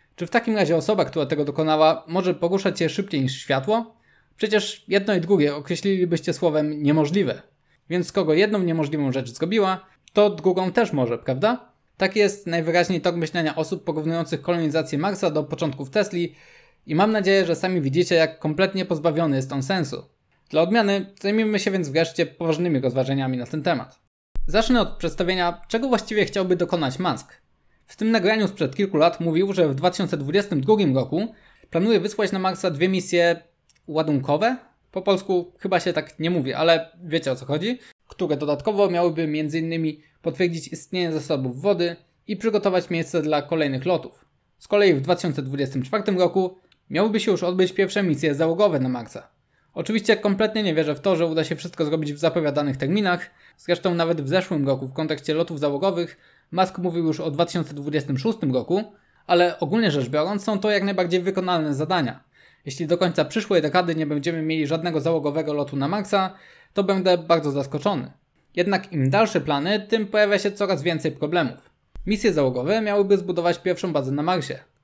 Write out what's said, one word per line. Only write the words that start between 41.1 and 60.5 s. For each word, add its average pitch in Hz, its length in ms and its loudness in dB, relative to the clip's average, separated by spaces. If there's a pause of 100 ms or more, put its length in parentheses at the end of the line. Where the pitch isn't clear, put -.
zasobów 135 500 -4
wody 175 340 0 (320)
i 208 100 -4
przygotować 202 520 0
miejsce 165 320 -2
dla 147 200 0
kolejnych 143 440 -2
lotów. - 400 -4 (320)
Z - 100 -20
kolei 208 260 6
w 135 80 0
dwa 170 140 0
tysiące 151 260 -2
dwudziestym 135 420 -4
czwartym 202 360 -2
roku 185 380 0 (320)
miałyby 208 300 2
się 220 120 0
już 180 120 0
odbyć 185 300 2
pierwsze 196 300 0
misje 151 320 0
załogowe 165 440 2
na 127 100 0
Marsa. 120 380 -8 (460)
Oczywiście 214 440 2
kompletnie 214 460 0
nie 180 100 0
wierzę 151 220 0
w 143 40 -10
to, 190 160 2
że 170 100 2
uda 160 180 0
się 156 120 -4
wszystko 165 300 -6
zrobić 151 280 -2
w 147 40 -12
zapowiadanych 147 600 0
terminach. 180 520 0 (280)
Zresztą 175 380 0
nawet 165 260 0
w 131 60 -6
zeszłym 160 400 0
roku 131 200 0
w 135 60 -14
kontekście 156 400 -4
lotów 165 260 -2
załogowych 151 580 -2 (340)
Musk 185 260 0
mówił 170 300 -2
już 156 120 0
o 160 120 -4
dwa 160 140 0
tysiące 170 280 -4
dwudziestym 143 440 -2
szóstym 170 360 0
roku, 175 300 0 (440)
ale 175 320 4
ogólnie 185 320 0
rzecz 135 180 -2
biorąc 180 340 -2
są 208 160 -2